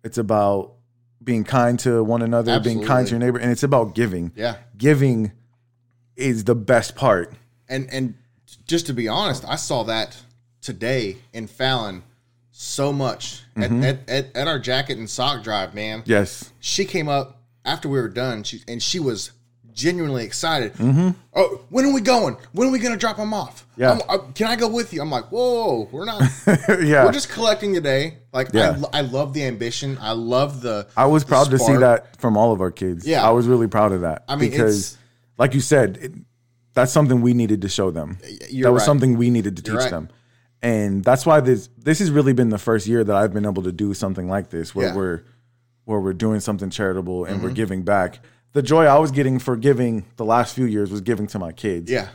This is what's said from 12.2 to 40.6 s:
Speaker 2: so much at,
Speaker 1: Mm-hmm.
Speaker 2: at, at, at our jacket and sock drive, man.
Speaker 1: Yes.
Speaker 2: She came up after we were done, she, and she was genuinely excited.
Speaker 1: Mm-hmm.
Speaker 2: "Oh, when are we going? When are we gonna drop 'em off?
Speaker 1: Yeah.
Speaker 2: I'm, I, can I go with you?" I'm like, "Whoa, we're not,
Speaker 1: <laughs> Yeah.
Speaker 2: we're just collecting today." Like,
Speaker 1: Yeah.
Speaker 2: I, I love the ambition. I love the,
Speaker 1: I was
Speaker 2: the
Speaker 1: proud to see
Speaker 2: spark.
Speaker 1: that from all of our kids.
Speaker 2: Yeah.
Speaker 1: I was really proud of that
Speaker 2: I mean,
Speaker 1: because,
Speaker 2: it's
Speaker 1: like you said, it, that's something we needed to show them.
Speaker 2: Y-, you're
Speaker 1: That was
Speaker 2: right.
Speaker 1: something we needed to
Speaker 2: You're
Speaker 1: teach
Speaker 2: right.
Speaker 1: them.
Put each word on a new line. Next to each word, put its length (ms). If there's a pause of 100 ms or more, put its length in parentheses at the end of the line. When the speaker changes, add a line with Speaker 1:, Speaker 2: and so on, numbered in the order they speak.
Speaker 2:
so 400
much 500 (140)
at, 140
Speaker 1:
Mm-hmm. 140
Speaker 2:
at, 240
at, 280
at 120
our 100
jacket 400
and 100
sock 340
drive, 320
man. 320
Speaker 1:
Yes. 540
Speaker 2:
She 240
came 240
up 320 (240)
after 240
we 120
were 80
done, 360
she, 240
and 140
she 180
was 320 (400)
genuinely 520
excited. 500
Speaker 1:
Mm-hmm. 360 (240)
Speaker 2:
"Oh, 340
when 160
are 80
we 80
going? 360 (160)
When 160
are 20
we 80
gonna 180
drop 220
'em 160
off? 320 (100)
Speaker 1:
Yeah. 160
Speaker 2:
I'm, 160
I, 100 (160)
can 120
I 80
go 140
with 240
you?" 100
I'm 80
like, 220
"Whoa, 580
we're 140
not, 180 (240)
Speaker 1:
<laughs> 0 (340)
Yeah. 240
Speaker 2:
we're 80
just 160
collecting 460
today." 440 (140)
Like, 200
Speaker 1:
Yeah. 240 (160)
Speaker 2:
I, 60
I 20
love 340
the 100
ambition. 560
I 120
love 480
the, 260 (100)
Speaker 1:
I 100
was 180
Speaker 2:
the 40
Speaker 1:
proud 220
to 80
see 60
Speaker 2:
spark. 160
Speaker 1:
that 400
from 160
all 160
of 80
our 100
kids. 360
Speaker 2:
Yeah. 200
Speaker 1:
I 60
was 160
really 180
proud 260
of 100
that 260
Speaker 2:
I 80
mean, 140
Speaker 1:
because, 420
Speaker 2:
it's 60 (400)
Speaker 1:
like 160
you 60
said, 400
it, 120 (640)
that's 180
something 280
we 140
needed 280
to 60
show 220
them. 320
Speaker 2:
Y-, 160 (120)
you're 180
Speaker 1:
That 40
was 100
Speaker 2:
right. 40
Speaker 1:
something 300
we 140
needed 260
to 140
Speaker 2:
You're 100
Speaker 1:
teach 60
Speaker 2:
right. 40
Speaker 1:
them. 180 (540)